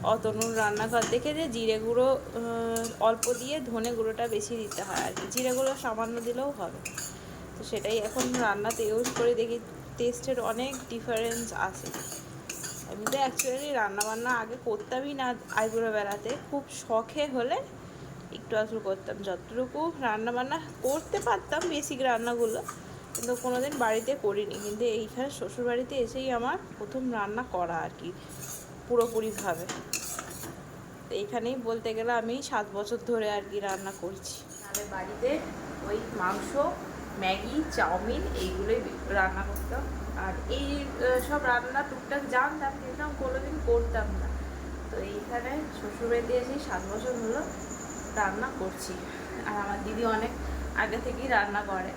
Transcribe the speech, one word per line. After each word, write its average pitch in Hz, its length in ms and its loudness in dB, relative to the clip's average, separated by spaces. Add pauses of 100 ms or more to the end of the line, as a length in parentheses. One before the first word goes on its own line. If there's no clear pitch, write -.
(140)
অতনুর 220 380 2 (100)
রান্নাঘর 220 500 4
দেখে, 247 260 4
যে 330 60 2 (100)
জিরে 220 300 4
গুঁড়ো, 240 300 6
আহ, - 60 2 (880)
অল্প 226 160 4 (160)
দিয়ে 277 160 -2 (140)
ধনে 226 260 0
গুঁড়োটা 220 280 0 (100)
বেশি 214 280 0
দিতে 196 240 -4
হয় 180 200 -2
আর 185 120 -2
কি, - 60 -2 (100)
জিরে 254 220 2
গুঁড়ো 262 160 4 (120)
সামান্য 226 300 0 (120)
দিলেও 254 320 0
হবে। 175 220 -4 (760)
তো - 160 -8
সেটাই 220 260 0 (100)
এখন 247 180 0 (220)
রান্নাতে 208 440 2
ইউজ 240 180 4 (100)
করে 240 220 6
দেখি, 233 180 2 (400)
টেস্টের 240 400 2 (120)
অনেক 247 220 0 (200)
ডিফারেন্স 233 540 0 (220)
আসে। - 200 -6 (1000)
আমি 208 220 -6
তো 269 40 2 (120)
actually 269 400 0 (120)
রান্নাবান্না 214 500 0 (120)
আগে 220 140 -6 (120)
করতামই 254 520 -2
না 254 60 0 (340)
আইবুড়ো 220 360 2
বেলাতে, 208 340 -2 (180)
খুব 285 140 -2 (200)
শখে 226 420 2 (120)
হলে 254 200 2 (800)
একটু - 240 -6
আধটু 220 180 0 (100)
করতাম, 196 280 -2 (120)
যতটুকু 240 520 -2 (280)
রান্নাবান্না 240 500 0 (280)
করতে 311 400 2
পারতাম 330 340 2 (120)
বেসিক 285 280 -2 (100)
রান্নাগুলো, 233 500 2 (540)
কিন্তু 233 180 -2 (120)
কোনোদিন 254 300 2 (100)
বাড়িতে 220 280 4 (120)
করিনি। 202 400 2
কিন্তু 214 200 0 (140)
এইখানে 240 300 -2 (100)
শ্বশুরবাড়িতে 247 560 0 (100)
এসেই 262 240 -2 (100)
আমার 269 180 2 (200)
প্রথম 214 260 -4 (160)
রান্না 208 260 0 (100)
করা 170 220 2 (100)
আর 165 140 -6
কি 170 100 -6 (760)
পুরোপুরিভাবে। 220 800 4 (1400)
তো - 140 -6
এইখানেই 233 360 0 (120)
বলতে 226 280 0
গেলে 233 160 2 (100)
আমি 226 120 0 (160)
সাত 214 160 2 (100)
বছর 208 220 -2 (120)
ধরে 220 260 4
আর 196 140 0
কি 202 80 -2 (100)
রান্না 190 240 -2 (100)
করছি। 185 340 -6 (240)
তাহলে 202 240 -4 (100)
বাড়িতে 196 360 -2 (580)
ওই 208 80 0 (240)
মাংস, 190 300 0 (720)
ম্যাগি, 202 340 0 (200)
চাউমিন 202 460 2 (220)
এইগুলোই 196 360 2 (380)
রান্না 190 320 4
করতাম। 190 320 -2 (420)
আর 190 100 -2 (240)
এই, 285 100 0 (140)
আহ, 254 360 4 (100)
সব 294 120 4 (120)
রান্না 247 280 4 (100)
টুকটাক 277 320 -2 (120)
জানতাম, 277 380 4 (100)
কিন্তু 262 240 -6
আমি 294 160 -4
কোনোদিন 269 340 0 (120)
করতাম 233 380 6 (140)
না। - 80 0 (640)
তো - 60 -4 (160)
এইখানে 240 400 -4 (260)
শ্বশুরবাড়িতে 233 640 0
এসেই 269 280 -2
সাত 185 220 -2
বছর 240 220 0 (100)
হলো 240 180 2 (800)
রান্না 202 280 2 (120)
করছি। 190 320 -2 (560)
আর 208 160 -2
আমার 202 200 -2
দিদি 214 200 0 (120)
অনেক 233 160 0 (500)
আগে 220 240 0
থেকেই 247 300 -2
রান্না 202 340 4
করে 185 260 0